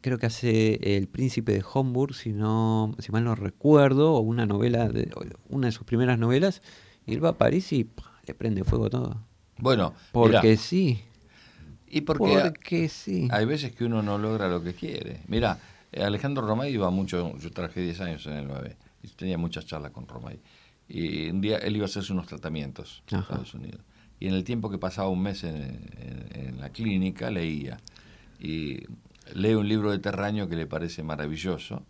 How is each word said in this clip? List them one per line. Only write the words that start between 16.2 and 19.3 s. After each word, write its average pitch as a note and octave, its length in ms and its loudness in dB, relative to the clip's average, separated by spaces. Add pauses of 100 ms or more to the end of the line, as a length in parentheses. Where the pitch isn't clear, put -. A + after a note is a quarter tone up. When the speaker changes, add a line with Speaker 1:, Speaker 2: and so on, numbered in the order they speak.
Speaker 2:
Romay A#2+ 280 0
iba F#2+ 160 2
mucho, F2+ 480 -2
yo E2 120 -12
trabajé F2 300 -6
diez F2 220 -4
años D#2+ 240 -8
en D2 80 -8
el C#2+ 120 -8
nueve C2+ 300 -10 (260)
y - 60 -20
tenía F#2 300 -6